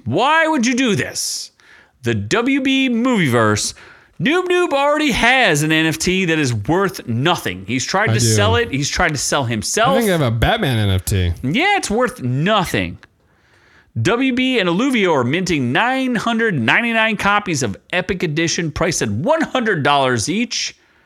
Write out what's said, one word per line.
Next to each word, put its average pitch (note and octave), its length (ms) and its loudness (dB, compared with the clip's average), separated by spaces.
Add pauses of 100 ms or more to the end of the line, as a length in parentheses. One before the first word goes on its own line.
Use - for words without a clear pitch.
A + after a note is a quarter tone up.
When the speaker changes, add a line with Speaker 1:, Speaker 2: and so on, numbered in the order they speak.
Speaker 1:
Why C#4+ 420 2
would C#4 200 0
you C4 80 0
do A#3 200 2
this? - 560 -6 (520)
The A#2 100 0
W A#3 480 0
B C4+ 280 0
Movieverse, D3+ 840 2 (460)
Noob F4 260 2
Noob F4+ 280 2
already D4 360 2
has A3 540 2
an D#3 80 0
N D#3+ 160 2
F D#3 100 -2
T F#3 280 -2
that D#3+ 120 0
is C3+ 160 0
worth E3+ 540 -2
nothing. A2+ 580 -2
He's A#2+ 200 -4
tried G3 260 0
Speaker 2:
I - 20 2
Speaker 1:
to A#2 60 2
Speaker 2:
do. A#2 60 2
Speaker 1:
sell A2 300 2
it. A#3 160 0
He's C#3 180 -2
tried F3 240 0
to C3 40 -4
sell C#3+ 280 0
himself. G#3 520 0
Speaker 2:
I - 40 2
think G#3+ 80 2
I - 20 2
have E3 100 2
a B2 80 2
Batman C3+ 480 0
N G#2 120 2
F F#2+ 160 0
T. F2+ 360 0
Speaker 1:
Yeah, D#4+ 360 0
it's - 120 -4
worth A3 320 -2
nothing. C3 800 -2 (1000)
W A#3+ 320 0
B B3+ 240 0
and F#3 100 0
Alluvio G3 460 2
are C3 100 2
minting D3 480 0
nine B3 440 0
hundred A3+ 400 -2
ninety-nine A3 600 0
copies G3+ 460 0
of A2+ 160 -4 (140)
Epic F3+ 320 -4
Edition, D#3+ 480 -2
priced - 320 -2
at A#2 80 -2
one A#3+ 300 0
hundred A3 420 -2
dollars C3 460 2
each. A#3 460 -4 (300)